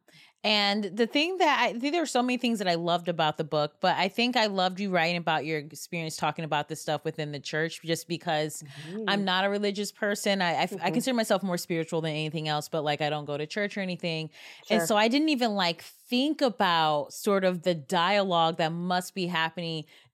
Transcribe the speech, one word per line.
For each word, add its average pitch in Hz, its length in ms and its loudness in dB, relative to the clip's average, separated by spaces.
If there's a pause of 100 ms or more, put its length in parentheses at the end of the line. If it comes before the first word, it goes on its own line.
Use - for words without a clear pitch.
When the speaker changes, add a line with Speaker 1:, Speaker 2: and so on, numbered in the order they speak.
(440)
Speaker 1:
And 208 400 2 (120)
the 233 120 2
thing 320 320 0
that 294 200 4
I, 233 100 2
I 220 100 -6
think 277 120 -2
there 339 120 0
were - 20 0
so 247 160 0
many 247 160 0
things 233 220 0
that 196 80 -2
I 175 80 4
loved 170 340 0
about 160 280 0
the 165 60 -2
book, 151 380 -2
but 175 160 4
I 196 120 2
think 247 280 0
I 220 80 4
loved 185 340 0
you 202 120 -2
writing 175 260 2
about 160 260 0
your 156 140 -2
experience 160 600 -8
talking 160 280 -2
about 147 220 0
this 156 120 -8
stuff 151 240 -4
within 156 280 -6
the 143 80 -8
church, 160 440 -4
just 165 240 -4
because 156 560 -2 (240)
Speaker 2:
Mm-hmm. 208 200 -8
Speaker 1:
I'm 202 180 2
not 185 200 2
a 202 40 0
religious 202 420 -2
person. 202 520 0
I, 175 100 2
I, 143 80 0
I 175 60 2
Speaker 2:
Mm-hmm. 180 260 -2
Speaker 1:
consider 240 220 0
myself 214 260 2
more 180 160 0
spiritual 165 440 -2
than 160 100 -2
anything 156 360 -4
else, 151 220 -2
but, 160 140 -2
like, 147 180 0
I 151 80 2
don't 151 160 -4
go 143 120 -4
to 151 100 -4
church 202 280 -4
or 202 60 -4
anything. 165 480 -4 (400)
And 214 120 2
Speaker 2:
Sure. 165 60 -2
Speaker 1:
so 208 100 4
I 214 100 6
didn't 294 220 2
even, 240 260 0
like, 175 260 0
think 285 640 -2
about 165 680 2
sort 196 320 2
of 180 200 0
the 180 100 2
dialogue 170 840 2
that 160 140 2
must 180 440 -2
be 185 100 -2
happening 165 600 -2 (280)